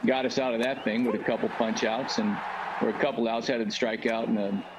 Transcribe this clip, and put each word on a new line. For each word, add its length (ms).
got 180
us 140
out 160
of 80
that 200
thing 220
with 100
a 80
couple 280
punch 340
outs 320
and, 180
or 80
a 120
couple 280
outs, 180
had 140
a 60
strikeout 640
and 100
a 260